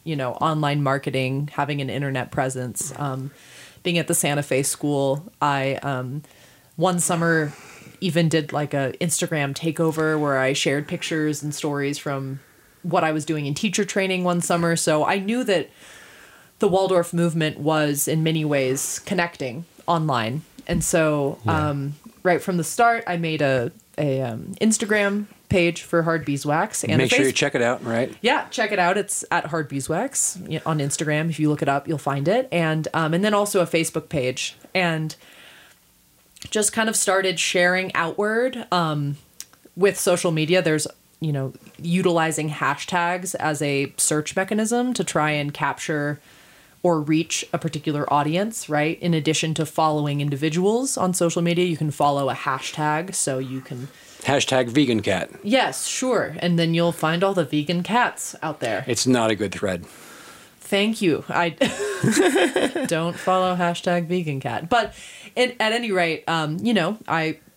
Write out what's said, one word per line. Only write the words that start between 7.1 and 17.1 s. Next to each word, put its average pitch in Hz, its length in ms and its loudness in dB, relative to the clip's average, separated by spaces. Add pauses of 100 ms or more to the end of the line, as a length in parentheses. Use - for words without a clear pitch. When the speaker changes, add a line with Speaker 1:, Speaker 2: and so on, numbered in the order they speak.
Speaker 1:
even 170 260 2
did, 151 240 0
like, 147 220 -2
a 135 260 0
Instagram 151 540 -2
takeover 156 680 0
where 143 180 2
I 131 140 4
shared 139 380 0
pictures 156 520 -2
and 147 140 -6
stories 143 420 -2
from 135 440 -6 (420)
what 175 200 2
I 156 100 2
was 151 120 -2
doing 151 220 -2
in 143 80 -2
teacher 208 300 0
training 190 380 0
one 175 180 2
summer. 170 340 2
So 151 300 2
I 196 120 2
knew 220 280 -2
that 180 260 0 (880)
the 214 80 4
Waldorf 185 460 4